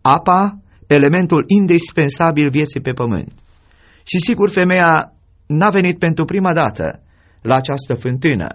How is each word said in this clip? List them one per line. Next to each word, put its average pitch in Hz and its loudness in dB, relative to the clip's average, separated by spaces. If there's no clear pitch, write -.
Apa, 185 0
elementul 151 2
indispensabil 165 0
vieții 143 -4
pe 127 -6
pământ. 120 -4
Și - -4
sigur, 202 0
femeia 180 2
n-a 160 2
venit 180 0
pentru 165 -2
prima 190 -2
dată 117 -4
la 120 0
această 135 -4
fântână. 127 -2